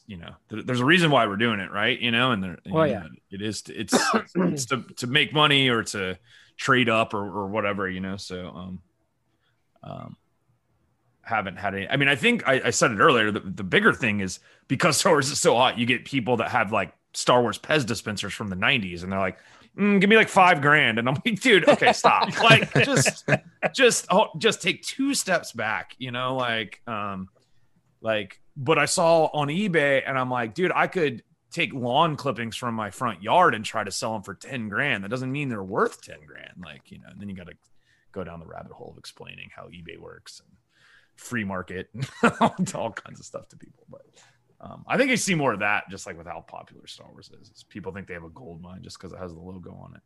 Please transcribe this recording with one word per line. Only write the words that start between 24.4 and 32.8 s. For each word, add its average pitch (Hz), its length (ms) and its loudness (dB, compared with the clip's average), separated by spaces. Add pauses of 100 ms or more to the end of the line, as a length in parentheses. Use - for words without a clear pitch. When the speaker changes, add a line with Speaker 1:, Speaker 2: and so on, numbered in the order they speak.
Speaker 1:
take 165 220 -2
two 269 320 -2
steps - 360 -2
back, 107 460 -4
you 131 140 -10
know, 127 240 -2
like, 113 520 -4
um, 101 420 -6 (720)
like, 107 380 -4 (160)
but 151 220 0
I 147 80 2
saw 165 480 4
on 147 140 -2
eBay, 151 580 2
and 135 120 -2
I'm 127 120 -2
like, 120 240 -4
"Dude, 175 200 0
I 151 140 2
could 139 360 -2 (280)
take 160 220 -4
lawn 139 440 0
clippings 117 380 -6
from 117 200 -6
my 107 160 -6